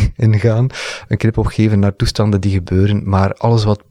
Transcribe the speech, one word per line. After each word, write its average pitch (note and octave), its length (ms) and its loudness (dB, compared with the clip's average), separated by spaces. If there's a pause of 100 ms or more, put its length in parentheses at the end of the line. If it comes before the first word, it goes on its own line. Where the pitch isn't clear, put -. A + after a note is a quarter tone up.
(120)
<laughs> - 40 -16
in A2 240 2
gaan, A#2 280 2 (400)
een A2 100 -2
knipoog - 380 -2
geven G#2+ 240 2
naar G2+ 160 0
toestanden G#2 460 0
die G2 100 0
gebeuren, F#2+ 580 0
maar G2 240 0
alles A#2 300 0
wat G#2 280 -2